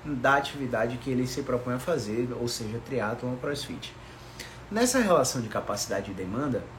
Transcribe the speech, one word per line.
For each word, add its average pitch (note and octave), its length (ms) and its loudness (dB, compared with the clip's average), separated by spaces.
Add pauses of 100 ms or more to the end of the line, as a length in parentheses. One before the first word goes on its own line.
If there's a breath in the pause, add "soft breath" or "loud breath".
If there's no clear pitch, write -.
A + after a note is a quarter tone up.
da C3+ 320 4
atividade B2 600 0
que C3+ 120 -4
ele B2+ 160 4
se B2+ 160 -2
propõe B2 340 0
a B2+ 40 -2
fazer, A#2+ 500 0 (100)
ou A#2+ 80 0
seja, A#2 380 -4
triatlon A#2+ 460 -2
ou B2+ 60 -4
crossfit. - 580 -6 (720 loud breath)
Nessa B3 300 4
relação D#3+ 420 6
de A2 60 -2
capacidade G2+ 640 -2
e - 20 -6
demanda F#2+ 500 -2 (160)